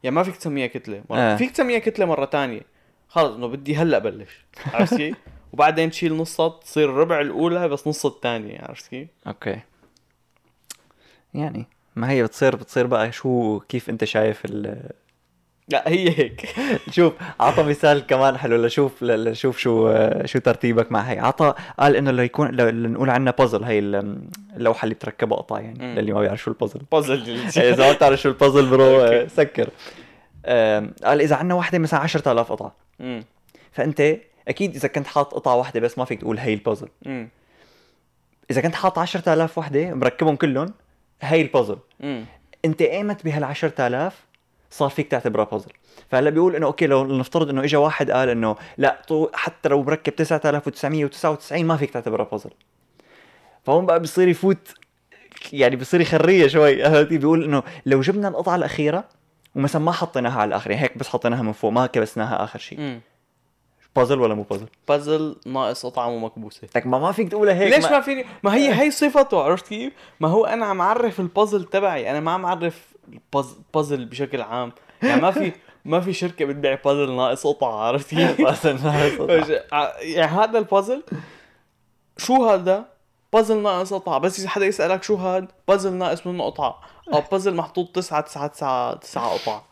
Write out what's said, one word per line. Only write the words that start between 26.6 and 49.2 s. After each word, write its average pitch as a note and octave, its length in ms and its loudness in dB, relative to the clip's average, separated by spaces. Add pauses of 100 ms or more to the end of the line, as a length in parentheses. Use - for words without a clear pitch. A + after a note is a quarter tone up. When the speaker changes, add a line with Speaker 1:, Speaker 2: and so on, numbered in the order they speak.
Speaker 1:
بازل C#3 320 0
جديد. A#2 140 -8
Speaker 2:
<laughs> A#2+ 200 -2
إيه، B2 160 6
إذا C3 140 6
ما D3 60 8
بتعرف C#3 280 4
شو C#3+ 80 2
البازل C3+ 400 4
برو، C3 140 6
Speaker 1:
أوكي. B2 400 8
Speaker 2:
آه، - 40 -6
سكر. C#3+ 420 0 (760)
آم، A2 480 2 (100)
قال C#3+ 180 4
إذا D3 140 4
عنا E3+ 180 -2
واحدة F3 260 0
مثلًا D#3 200 0
عشرة D3 320 0
آلاف A#2 200 2
قطعة. G#2+ 240 -10 (240)
Speaker 1:
مم. B2 240 -10 (480)
Speaker 2:
فأنت D3 460 0 (300)
أكيد F3 280 -4
إذا C3+ 120 -4
كنت C#3 200 -4
حاط - 260 -2
قطعة B2+ 220 0
واحدة B2 240 -2
بس A#2 180 -2
ما B2+ 80 -2
فيك A2+ 160 -8
تقول A2 160 -4
هي A#2+ 160 -2
البازل. G#2 340 -4 (180)
Speaker 1:
مم. B2 240 -12 (1200)
Speaker 2:
إذا B2 100 0
كنت E3 140 -2
حاط F#3 240 -2
عشرة F3 340 0
آلاف D#3+ 240 0
وحدة D3+ 360 -4
مركبهم C3 420 0
كلهم، D3+ 380 -2 (480)
هي D#3+ 200 2
البازل. A2 360 -2 (220)
Speaker 1:
مم. C3 260 -10 (400)
Speaker 2:
أنت D#3+ 180 0
قيمت G3 420 -2
بهال D3+ 180 -4
عشرة C#3+ 440 -4
آلاف C#3 380 -4 (440)
صار C#3 200 -2
فيك C#3+ 220 -6
تعتبرها A#2 320 -2
بازل. G#2 280 -8 (400)
فهلا C3+ 180 2
بيقول E3 260 2
إنه D#3 100 -2
أوكي، D3 220 0
لو C#3 160 4
نفترض C3+ 460 -2
إنه C3+ 140 -2
إجا D3 140 2
واحد D3 340 2
قال B2+ 180 2
إنه A2+ 260 0 (220)
لا، - 300 2
طو-، D#3 260 0